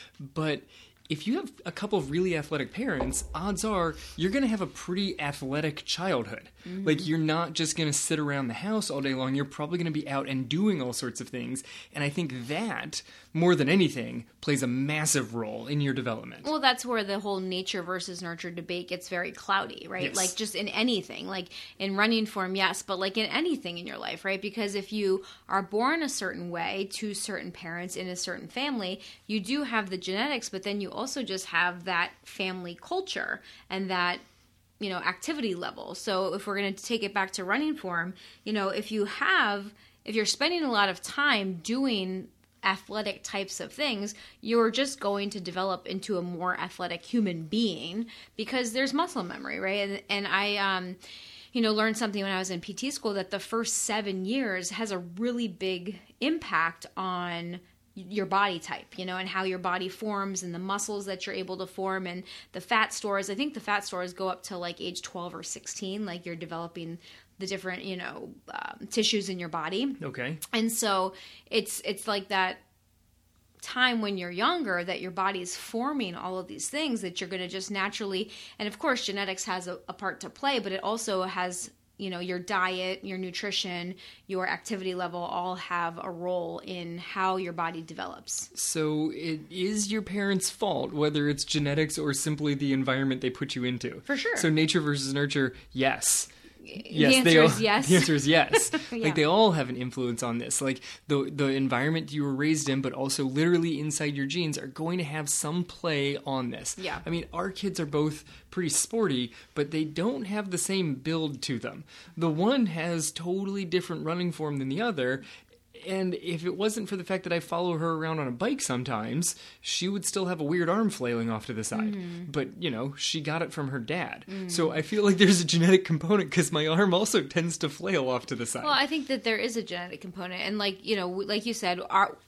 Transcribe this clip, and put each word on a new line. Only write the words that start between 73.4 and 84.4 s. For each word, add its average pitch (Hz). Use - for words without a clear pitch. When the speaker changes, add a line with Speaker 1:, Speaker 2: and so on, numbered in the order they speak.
Speaker 2:
time 247
when 202
you're 175
younger 214
that 180
your 180
body 190
is 175
forming 233
all 185
of 180
these 131
things 277
that 180
you're 180
gonna 180
just 185
naturally, 202
and 208
of 202
course 254
genetics 196
has 180
a, 180
a 180
part 190
to 175
play, 269
but 190
it 190
also 208
has, 180
you 196
know, 175
your 180
diet, 185
your 190
nutrition, 180
your 185